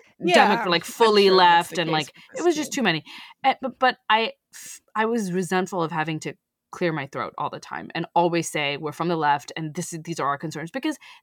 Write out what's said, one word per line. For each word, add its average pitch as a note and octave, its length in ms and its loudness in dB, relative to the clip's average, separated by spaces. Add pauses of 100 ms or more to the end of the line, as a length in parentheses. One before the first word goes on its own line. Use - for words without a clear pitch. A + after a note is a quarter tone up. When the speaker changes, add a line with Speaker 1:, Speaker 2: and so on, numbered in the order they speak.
(200)
Speaker 1:
Yeah, F3+ 360 4
Speaker 2:
Demo-, G#3+ 160 -2
like, E3+ 120 2
Speaker 1:
I'm - 80 -12
Speaker 2:
fully G#3 360 4
Speaker 1:
sure F#3+ 100 6
that's - 0 -
Speaker 2:
left F3 380 6
Speaker 1:
the F3 60 -2
Speaker 2:
and, D#3+ 80 -2
Speaker 1:
case D#3+ 40 0
Speaker 2:
like, D#3 140 0 (240)
Speaker 1:
with F3 80 -8
Speaker 2:
it - 40 -2
was E4+ 120 4
just - 160 -6
Speaker 1:
Christine. - 80 -4
Speaker 2:
too B3 40 0
many. E3 200 2 (400)
Eh, C4 180 4
but, C4 160 -8
but B3+ 200 2 (120)
I, A3 220 2 (640)
I G#3+ 100 2
was A3 260 0
resentful F#3 520 0
of D#3 80 -2
having D#3+ 300 -2
to D3 120 -8 (380)
clear F3 200 -2
my D3+ 200 -4
throat B2 260 -6
all C#3+ 140 -4
the - 80 -12
time - 340 -12
and E3 220 -6
always E3+ 340 2
say, C#3+ 280 -4
"We're D3+ 140 -8
from E3 160 -4
the F3 80 0
left D3 400 0
and D#3 200 -8
this - 180 -8
is, E3 100 -10
these E3 160 -8
are C#3 80 -2
our C#3 120 -2
concerns," D#3 320 -8
because C#4 260 -4 (260)